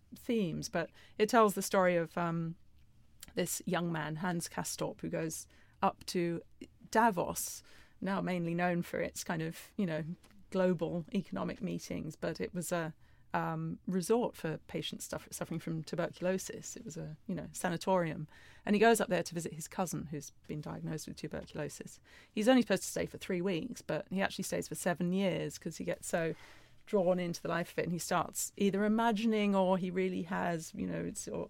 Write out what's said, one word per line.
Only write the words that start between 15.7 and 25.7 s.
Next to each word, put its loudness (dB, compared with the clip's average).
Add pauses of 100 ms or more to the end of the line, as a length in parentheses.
tuberculosis. -4
It -14
was -10
a, -10 (120)
you -4
know, -6
sanatorium. 0 (380)
And 4
he 4
goes 8
up 0
there 2
to -6
visit -4
his -10
cousin -4
who's -8 (160)
been -6
diagnosed -6
with -10
tuberculosis. -8 (340)
He's 2
only 8
supposed 2
to -6
stay -2
for -10
three -2
weeks, -2
but -4
he -2
actually -2
stays -4
for -8
seven 0
years 0
'cause -8